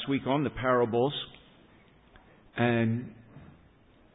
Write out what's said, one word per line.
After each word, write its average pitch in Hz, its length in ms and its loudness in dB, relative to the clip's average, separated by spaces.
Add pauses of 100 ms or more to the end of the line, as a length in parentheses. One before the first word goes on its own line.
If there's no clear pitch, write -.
week 139 180 -2
on 143 160 2
the 117 60 -2
parables. 120 640 2 (1400)
And 117 540 0 (1040)